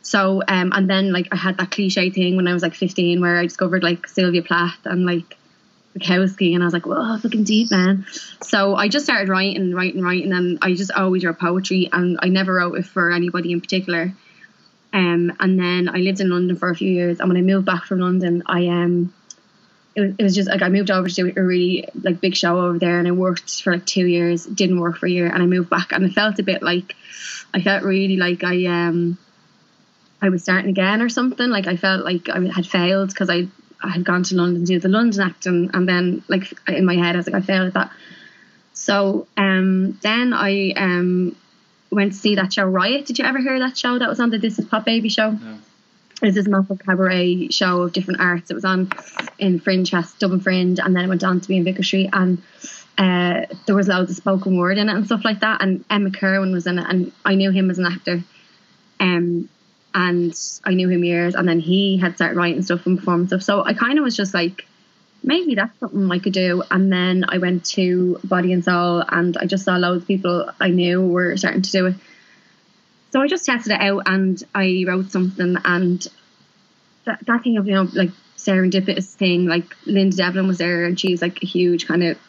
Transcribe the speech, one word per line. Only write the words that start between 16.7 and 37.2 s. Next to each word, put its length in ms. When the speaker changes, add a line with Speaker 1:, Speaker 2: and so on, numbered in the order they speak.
Speaker 1:
few 160
years, 280
and 100
when 80
I 40
moved 240
back 200
from 140
London, 460
I, 220
um, 460
it 60
was, 180
it 40
was 120
just, 140
like, 120
I 60
moved 240
over 160
to 80
do 200
a 80
really, 440
like, 180
big 160
show 240
over 180
there, 220
and 80
I 40
worked 500
for, 100
like, 140
two 200
years, 400
didn't 360
work 160
for 80
a 40
year, 180
and 140
I 40
moved 240
back, 240
and 100
it 100
felt 260
a 40
bit 180
like, 320
I 80
felt 220
really 340
like 260
I, 220
um, 520
I 80
was 140
starting 260
again 320
or 80
something. 400
Like, 180
I 100
felt 280
like 240
I 100
had 140
failed 480
'cause 140
I, 180
I 80
had 160
gone 180
to 120
London 300
to 80
do 60
the 100
London 320
acting, 520
and 140
then, 400
like, 260
in 180
my 100
head, 200
I 20
was 100